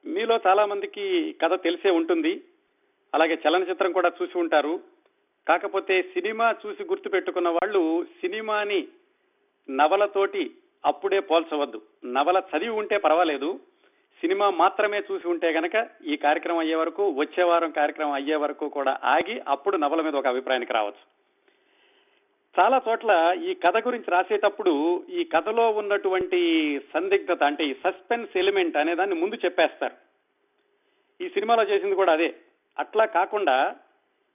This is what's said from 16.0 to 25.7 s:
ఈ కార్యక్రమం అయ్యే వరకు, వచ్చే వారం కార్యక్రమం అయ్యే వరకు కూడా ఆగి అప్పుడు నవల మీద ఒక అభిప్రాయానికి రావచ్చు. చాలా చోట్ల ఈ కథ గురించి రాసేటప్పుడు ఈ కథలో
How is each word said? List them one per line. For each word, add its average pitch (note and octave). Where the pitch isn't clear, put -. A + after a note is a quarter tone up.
ఈ D3
కార్యక్రమం E3
అయ్యే D#3+
వరకు, E3
వచ్చే D3+
వారం E3+
కార్యక్రమం D3
అయ్యే C#3
వరకు D3
కూడా C#3
ఆగి E3+
అప్పుడు G3
నవల D#3
మీద D3+
ఒక C3+
అభిప్రాయానికి B2
రావచ్చు. G#2+
చాలా B3
చోట్ల F#3+
ఈ F3+
కథ F3+
గురించి A3+
రాసేటప్పుడు F#3
ఈ F3
కథలో A3